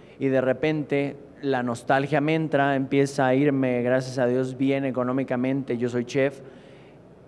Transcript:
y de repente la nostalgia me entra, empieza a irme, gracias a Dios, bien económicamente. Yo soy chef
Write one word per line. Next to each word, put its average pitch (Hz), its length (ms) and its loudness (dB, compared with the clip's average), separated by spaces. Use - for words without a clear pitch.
y 135 80 0
de 131 140 4
repente 143 760 0
la 135 180 0
nostalgia 135 580 0
me 151 140 0
entra, 143 420 2
empieza 139 520 2
a 127 80 4
irme, 135 480 2
gracias 127 340 0
a 127 80 2
Dios, 127 320 0
bien 135 280 0
económicamente. 127 920 -2
Yo 120 100 -2
soy 120 180 -2
chef 139 360 -2